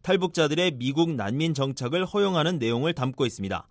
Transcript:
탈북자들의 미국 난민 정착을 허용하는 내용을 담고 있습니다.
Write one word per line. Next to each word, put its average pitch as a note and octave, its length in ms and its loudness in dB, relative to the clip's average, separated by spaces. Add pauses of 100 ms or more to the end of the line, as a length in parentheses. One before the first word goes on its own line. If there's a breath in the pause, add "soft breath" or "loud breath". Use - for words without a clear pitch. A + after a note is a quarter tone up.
탈북자들의 F3 760 2
미국 C#3+ 340 2
난민 C#3 420 0
정착을 C3+ 520 -2
허용하는 F3+ 520 0
내용을 B2 360 0
담고 C3 320 0
있습니다. G2 460 -6